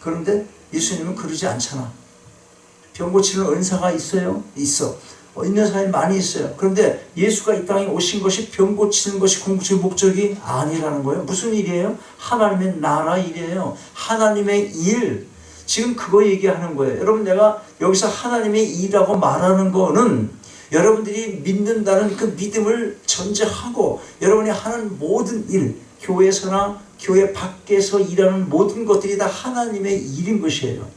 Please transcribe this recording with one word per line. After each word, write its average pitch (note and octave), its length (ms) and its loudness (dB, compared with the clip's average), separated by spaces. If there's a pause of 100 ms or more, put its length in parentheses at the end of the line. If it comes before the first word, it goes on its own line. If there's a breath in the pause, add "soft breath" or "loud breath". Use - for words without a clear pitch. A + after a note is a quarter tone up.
그런데 E3+ 440 -2 (280)
예수님은 E3 420 -4
그러지 D#3 320 -6
않잖아. B2 440 -6 (1000)
병 F3+ 180 -6
고치는 F#3+ 340 2
은사가 F3+ 460 0
있어요? F3+ 520 -2 (120)
있어. - 420 -2 (360 loud breath)
어, - 100 -8
있는 G#3 240 2
사람이 G3 220 0
많이 F3+ 280 2
있어요. - 400 -4
그런데 F#3+ 500 2 (100)
예수가 G#3 380 2
이 F3+ 100 -4
땅에 G3 220 0
오신 F3 340 -2
것이 G3 300 0
병 G3+ 240 2
고치는 G3+ 440 0
것이 F#3+ 220 2
궁극적인 F#3+ 400 0
목적이 F#3+ 600 0
아니라는 D3 600 -2
거예요. D3 200 -2
무슨 G3+ 300 -2
일이에요? F#3 440 0 (200 loud breath)
하나님의 F#3+ 600 0
나라 D#3+ 400 0
일이에요. E3+ 580 -6 (180 loud breath)
하나님의 G#3 840 0
일. F3 520 -2 (380 loud breath)
지금 A#3 320 -2
그거 G3+ 280 4
얘기하는 F3 520 0
거예요. C3+ 240 0
여러분, G#3+ 240 2
내가 G#3 360 4 (200 loud breath)
여기서 F#3+ 260 2
하나님의 A3 720 0
일이라고 F#3+ 400 2
말하는 F#3 560 2
거는 F3+ 580 2 (400 loud breath)
여러분들이 G#3 720 2
믿는다는 G3+ 720 2
그 G#3+ 220 -2
믿음을 G#3+ 680 -2
전제하고 G#3 960 -2 (200 loud breath)
여러분이 G#3+ 280 4
하는 G#3+ 480 -4
모든 G3+ 520 -2
일, C3+ 320 0 (200)
교회에서나 F#3+ 800 0 (180)
교회 G3 340 2
밖에서 G3 680 -2
일하는 F#3 500 2
모든 G3+ 360 0
것들이 G3+ 320 2
다 G3 100 0
하나님의 G3+ 720 -4
일인 F3 400 -2
것이에요. C#3+ 560 -4